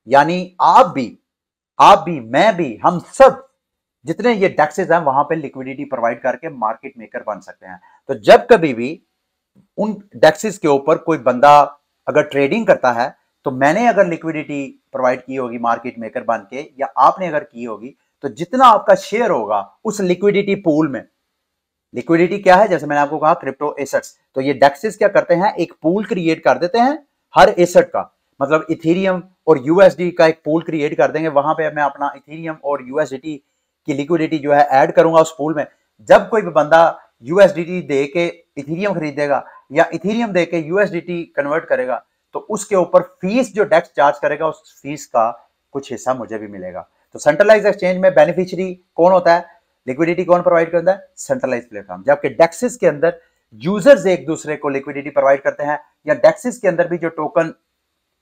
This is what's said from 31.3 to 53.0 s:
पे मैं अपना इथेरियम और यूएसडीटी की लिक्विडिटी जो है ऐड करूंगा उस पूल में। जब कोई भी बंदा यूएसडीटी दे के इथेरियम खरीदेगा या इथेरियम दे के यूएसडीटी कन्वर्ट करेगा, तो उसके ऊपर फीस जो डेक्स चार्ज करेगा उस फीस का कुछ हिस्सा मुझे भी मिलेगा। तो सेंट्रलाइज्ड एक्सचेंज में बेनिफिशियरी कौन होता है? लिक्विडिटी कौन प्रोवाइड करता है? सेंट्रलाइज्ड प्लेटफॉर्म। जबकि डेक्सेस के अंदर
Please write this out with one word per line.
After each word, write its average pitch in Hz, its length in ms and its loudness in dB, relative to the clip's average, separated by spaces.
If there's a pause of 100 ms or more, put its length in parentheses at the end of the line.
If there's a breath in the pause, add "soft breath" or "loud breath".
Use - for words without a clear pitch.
पे 156 180 -4
मैं 147 120 -4
अपना 143 320 -4
इथेरियम 156 480 -14
और 135 240 -6
यूएसडीटी 139 560 -8 (420)
की 151 80 -4
लिक्विडिटी 156 460 -2
जो 143 140 0
है 143 100 6
ऐड 143 280 2
करूंगा 165 280 4
उस 165 180 2
पूल 156 160 -4
में। - 140 -6 (340)
जब 185 280 4
कोई 220 120 0
भी 175 100 -8
बंदा 156 480 2 (240 soft breath)
यूएसडीटी 170 580 2
दे 143 260 -2
के 165 180 -2 (320)
इथेरियम 165 360 -6
खरीदेगा 147 520 -2 (260 loud breath)
या 160 220 2
इथेरियम 214 380 -4
दे 175 140 0
के 175 120 -6
यूएसडीटी 170 640 -4
कन्वर्ट 143 420 -4
करेगा, 127 400 -4 (280)
तो - 60 -8
उसके - 360 -6
ऊपर 180 260 2
फीस 226 520 -6
जो 202 100 -2
डेक्स - 320 -2
चार्ज 143 240 0
करेगा 151 280 -4
उस - 360 -12
फीस 143 220 -12
का - 440 -4 (220)
कुछ 135 200 -10
हिस्सा 127 220 -6
मुझे 110 240 -10
भी 107 100 -12
मिलेगा। 90 420 -14 (240)
तो 143 60 -16
सेंट्रलाइज्ड 202 480 4
एक्सचेंज 180 340 -2
में 190 140 2
बेनिफिशियरी 180 640 0 (160)
कौन 175 160 4
होता 175 220 4
है? 175 240 -4 (300)
लिक्विडिटी 165 380 -4
कौन 175 160 2
प्रोवाइड 170 300 0
करता 175 200 0
है? 196 260 -6
सेंट्रलाइज्ड 123 520 -6
प्लेटफॉर्म। 98 340 -14
जबकि 143 260 -2
डेक्सेस 165 460 -2
के 185 120 0
अंदर 147 320 -2 (340 soft breath)